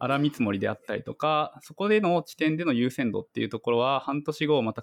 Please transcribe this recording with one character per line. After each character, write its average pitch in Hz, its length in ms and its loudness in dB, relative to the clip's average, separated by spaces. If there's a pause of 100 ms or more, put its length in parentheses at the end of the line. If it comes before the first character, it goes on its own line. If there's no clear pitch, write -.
粗 135 180 0
見 147 120 2
積 135 120 -2
も 101 100 2
り 101 60 -2
で 104 120 0
あ - 20 -4
っ - 100 -8
た 107 140 -6
り 113 80 -8
と - 100 -12
か、 151 460 -2
そ - 140 -20
こ 202 140 -2
で 214 120 4
の 175 220 2
地 - 120 -16
点 156 220 0
で 175 80 -4
の 156 80 2
優 120 160 2
先 123 240 -2
度 101 80 -2
っ - 80 -14
て 117 140 -4
い - 20 0
う 107 60 -6
と 113 100 -6
こ 120 120 0
ろ 117 60 4
は 131 220 2
半 147 220 -4
年 151 240 -4
後 147 160 4
ま 110 100 0
た 117 100 -10